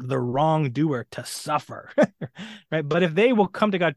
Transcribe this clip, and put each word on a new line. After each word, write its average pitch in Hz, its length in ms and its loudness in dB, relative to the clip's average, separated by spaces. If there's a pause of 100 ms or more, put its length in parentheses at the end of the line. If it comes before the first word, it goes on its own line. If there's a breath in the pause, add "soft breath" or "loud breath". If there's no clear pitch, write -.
the 131 180 -2
wrongdoer 139 920 0
to - 140 -12
suffer, - 720 -8
<laughs> - 760 -2
right? 156 160 -2
But 165 160 2
if 165 120 0
they 226 160 4
will 214 160 4
come 214 240 0
to 190 60 -2
God 170 200 0